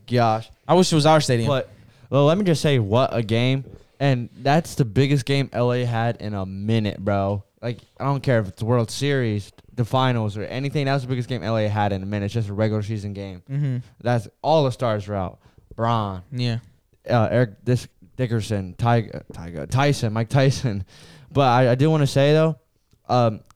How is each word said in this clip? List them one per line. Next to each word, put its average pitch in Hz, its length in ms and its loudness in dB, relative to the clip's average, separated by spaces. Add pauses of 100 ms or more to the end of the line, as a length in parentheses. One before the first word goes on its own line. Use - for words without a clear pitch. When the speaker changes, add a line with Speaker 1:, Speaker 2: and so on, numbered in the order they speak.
(120)
Speaker 1:
gosh. 113 380 2 (180)
Speaker 2:
I 147 60 4
wish 180 180 4
it 170 40 2
was 147 100 4
our 156 160 6
stadium. 120 260 0
Speaker 1:
But, 135 220 -2 (400)
well, 143 160 4
let 160 120 4
me 214 60 0
just 165 180 2
say, 143 180 2
what 110 360 2
a 117 80 0
game. 123 400 0 (380)
And 131 360 0
that's 143 380 0
the 147 100 2
biggest 135 400 0
game 139 280 0
L 123 180 0
A 123 140 -2
had 117 320 -2
in 104 160 -8
a 98 120 -4
minute, 104 540 -2
bro. 98 460 -2 (160)
Like, 117 180 -8 (180)
I - 60 -8
don't 139 180 -2
care 123 200 2
if 95 80 -4
it's - 100 -12
the 113 60 -4
World 117 260 0
Series, 123 600 -2 (220)
the 120 120 -2
finals, 120 520 0
or 104 60 -8
anything. 139 420 -4
That 135 100 0
was 135 80 -2
the 123 40 -10
biggest 123 220 -4
game 123 120 -6
L 110 160 -2
A 107 100 0
had 104 260 0
in 95 100 -4
a - 20 -8
minute. 101 200 -4
It's 101 80 -4
just 110 160 -2
a 101 40 -6
regular 107 300 0
season 101 300 -8
game. 95 360 -12
Speaker 2:
Mm-hmm. 139 280 -2 (240)
Speaker 1:
That's 120 260 0 (160)
all 151 220 4
the 127 60 0
stars 107 360 -2
are 104 80 -6
out. 92 240 -6 (360)
Bron, 107 480 -2 (100)
Speaker 2:
Yeah. 123 240 -2 (520)
Speaker 1:
uh, 113 220 2
Eric 117 320 0
Dis-, 120 240 0 (300)
Dickerson, 104 600 -4
Ty-, 117 320 2 (240)
Tyga, 82 360 -10
Tyson, 131 440 0
Mike 113 160 -2
Tyson. 127 600 0
<laughs> - 60 -20 (360)
But 135 160 2
I, 120 240 4
I 127 40 2
do 143 140 2
wanna 151 160 2
say, 139 280 2
though, 156 260 2 (500)
um, 117 300 2 (160)